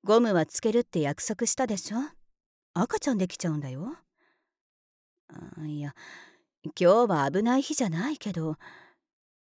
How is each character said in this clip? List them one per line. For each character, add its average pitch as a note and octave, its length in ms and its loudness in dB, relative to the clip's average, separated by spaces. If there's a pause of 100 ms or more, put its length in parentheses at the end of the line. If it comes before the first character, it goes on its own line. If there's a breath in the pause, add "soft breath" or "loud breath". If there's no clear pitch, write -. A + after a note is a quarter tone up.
ゴ G#3+ 160 6
ム A3+ 120 4
は E3 140 4
つ - 140 -6
け G#3+ 120 2
る A#3 80 4
っ - 40 -4
て - 160 -2
約 C#3+ 220 -2
束 A3 240 -2
し - 80 2
た B3+ 120 0
で G#3 100 -2
し - 180 -8
ょ。 A#3 40 -2 (760)
赤 B3+ 240 0
ち - 100 -2
ゃ B3 60 2
ん G3+ 40 0
で F3+ 100 2
き - 80 -10
ち - 100 -4
ゃ D#3+ 40 0
う D3+ 60 -2
ん D3 40 -4
だ C3+ 100 -8
よ。 F3+ 260 -10 (1300)
あ、 - 380 -14
い D3+ 140 -6
や、 C#3+ 140 -8 (840 loud breath)
今 G#3 280 6
日 G3+ 40 -4
は C#3+ 200 2
危 F#3+ 120 0
な B3 140 2
い C4+ 60 2
日 D4 120 -6
じ B3+ 100 0
ゃ F#3 60 -2
な F3+ 200 -4
い D4+ 80 -6
け G#3 140 -8
ど。 D#3+ 240 -4 (1000 loud breath)